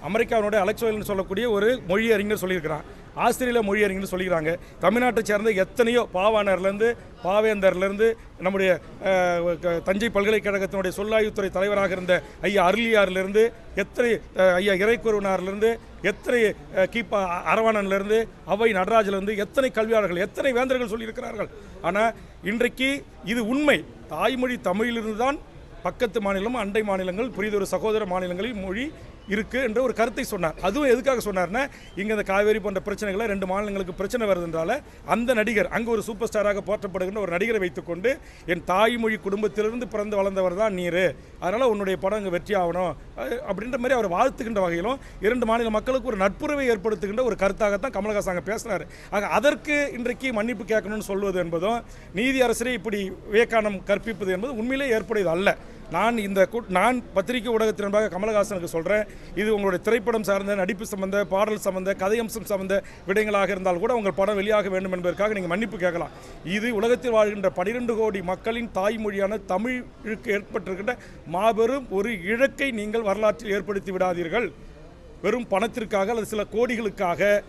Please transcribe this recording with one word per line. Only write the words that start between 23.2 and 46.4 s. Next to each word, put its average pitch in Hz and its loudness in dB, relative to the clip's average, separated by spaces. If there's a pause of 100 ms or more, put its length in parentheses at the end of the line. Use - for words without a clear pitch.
இது 226 -2
உண்மை. 262 2 (240)
தாய்மொழி 240 0
தமிழிலிருந்து 220 0
தான் 269 0 (440)
பக்கத்து 226 -2
மாநிலம், 202 0
அண்டை 214 0
மாநிலங்கள், 190 0
புரிதொரு 202 -2
சகோதர 208 0
மாநிலங்களில் 185 -4
மொழி 202 -4 (420)
இருக்கு 214 -2
என்ற 226 0
ஒரு 247 2
கருத்தை 240 0
சொன்னார். 180 -2
அதுவும் 254 2
எதுக்காக 240 2
சொன்னார்னா, 185 0 (340)
இங்க 202 -2
இந்த 208 0
காவேரி 208 4
போன்ற 196 -2
பிரச்சனைகளை 202 -2
ரெண்டு 196 -2
மாநிலங்களுக்கு 190 -2
பிரச்சனை 208 -2
வருதுன்றால 170 0 (340)
அந்த 233 2
நடிகர், 214 2
அங்க 226 0
ஒரு 214 2
சூப்பர் 214 -4
ஸ்டாராக 202 0
போற்றப்படுகின்ற 196 -4
ஒரு 190 -2
நடிகரை 214 0
வைத்துக்கொண்டு, 175 -2 (360)
"என் 170 -2
தாய்மொழி 220 2
குடும்பத்திலிருந்து 214 -2
பிறந்து 208 -2
வளர்ந்தவர் 190 2
தான் 214 2
நீரு, 180 0 (340)
அதனால 233 2
உன்னுடைய 190 0
படம் 196 0
இங்க 196 -4
வெற்றி 175 -2
ஆகணும்," 175 0 (240)
அஹ், 320 -4
அப்படின்ற 220 -4
மாதிரி 247 2
அவர் 202 2
வாழ்த்துகின்ற 226 2
வகையிலும் 170 0 (220)
இரண்டு 233 2
மாநில 226 2
மக்களுக்கு 226 0
ஒரு 220 -2
நட்புறவை 269 0